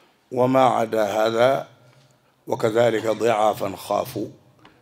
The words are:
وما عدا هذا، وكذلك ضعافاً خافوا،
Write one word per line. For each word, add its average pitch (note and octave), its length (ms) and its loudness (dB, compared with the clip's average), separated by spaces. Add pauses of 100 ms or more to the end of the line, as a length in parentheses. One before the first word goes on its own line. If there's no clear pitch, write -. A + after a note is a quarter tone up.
(320)
وما B2+ 320 2
عدا A2 400 0
هذا، A2+ 640 0 (800)
وكذلك A2+ 600 0
ضعافاً G#2+ 680 0
خافوا، G#2 520 -6 (540)